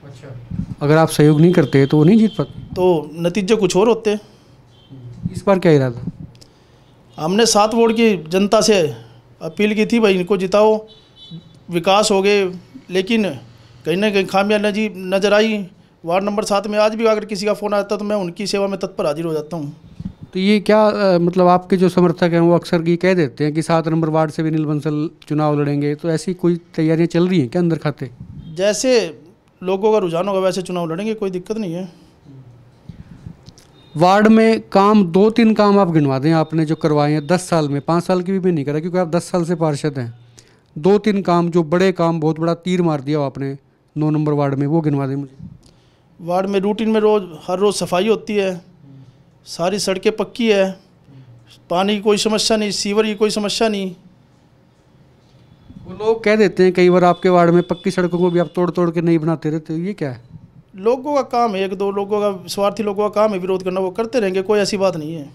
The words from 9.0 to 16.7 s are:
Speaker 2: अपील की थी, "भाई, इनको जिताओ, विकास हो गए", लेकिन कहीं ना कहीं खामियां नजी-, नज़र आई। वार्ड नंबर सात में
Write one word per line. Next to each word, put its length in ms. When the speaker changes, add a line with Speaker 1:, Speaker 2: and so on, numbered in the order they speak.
Speaker 2:
अपील 340
की 100
थी, 140
"भाई, 140
इनको 240
जिताओ, 500
विकास 420
हो 100
गए", 240
लेकिन 400
कहीं 120
ना 140
कहीं 140
खामियां 360
नजी-, 340
नज़र 380
आई। 340
वार्ड 180
नंबर 200
सात 240
में 120